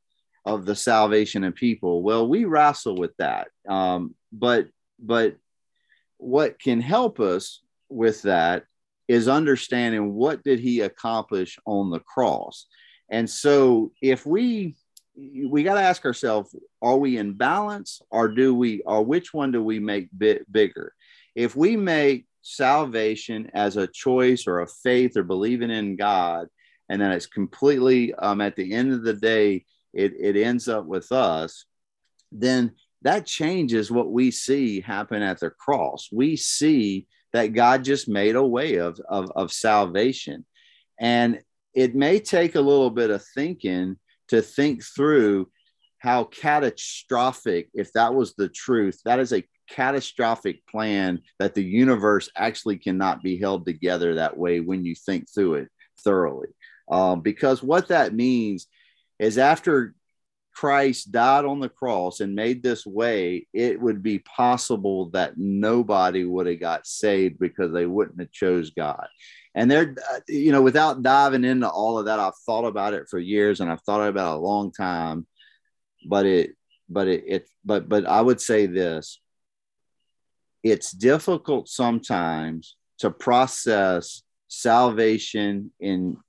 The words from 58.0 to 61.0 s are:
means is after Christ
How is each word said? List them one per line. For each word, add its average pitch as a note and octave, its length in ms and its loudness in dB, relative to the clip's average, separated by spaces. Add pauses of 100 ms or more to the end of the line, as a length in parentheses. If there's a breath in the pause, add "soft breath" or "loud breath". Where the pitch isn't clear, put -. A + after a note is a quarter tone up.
means A2+ 540 -2 (520)
is A2 200 0
after C#3 560 2 (580)
Christ C#3 600 0